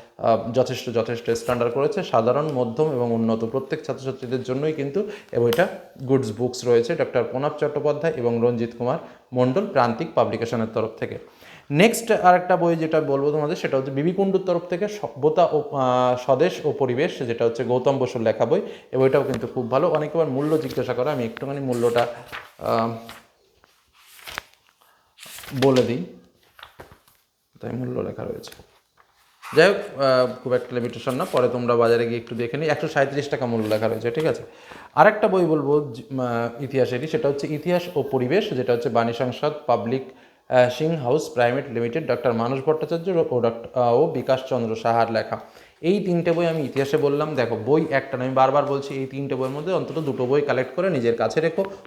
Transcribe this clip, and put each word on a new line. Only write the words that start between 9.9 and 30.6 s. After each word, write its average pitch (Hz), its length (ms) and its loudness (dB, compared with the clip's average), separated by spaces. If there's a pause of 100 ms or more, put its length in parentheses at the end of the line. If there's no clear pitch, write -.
পাবলিকেশনের 113 600 0
তরফ 110 240 -4
থেকে। 117 200 -8 (520)
নেক্সট 214 400 4
আরেকটা 180 460 6
বই 170 200 2
যেটা 160 240 0
বলবো 139 300 0
তোমাদের, 156 260 0
সেটা 160 200 -2
হচ্ছে 135 160 -2
বিবি 147 200 0
কুণ্ডুর 190 340 0
তরফ 175 220 0
থেকে 180 200 -2
সভ্যতা 156 580 2
ও, 147 160 0 (140)
আহ, 127 480 4
স্বদেশ 139 280 4 (120)
ও 147 80 0
পরিবেশ, 127 460 0
যেটা 117 260 -2
হচ্ছে 117 200 0
গৌতম 123 340 2
বসুর 123 240 -2
লেখা 110 240 2
বই। 160 140 2 (320)
এই 131 60 -2
বইটাও 135 240 4
কিন্তু 120 240 -4
খুব 120 240 -6
ভালো। 139 180 2
অনেকে 151 300 -2
আবার 160 80 2
মূল্য 143 360 0
জিজ্ঞাসা 127 320 -4
করে, 127 160 0
আমি 131 140 -2
একটুখানি 139 360 -6
মূল্যটা, 120 460 0 (520)
আহ, 113 320 0 (2750)
বলে 131 200 6
দিই, 135 220 -2 (1600)
তাই 117 120 -10
মূল্য 127 280 -6
লেখা 98 240 -8
রয়েছে। - 260 -10 (1080)
যাই 165 120 8
হোক, 196 80 2
আহ, 131 560 2 (100)
খুব 123 100 -4
একটা 123 220 -2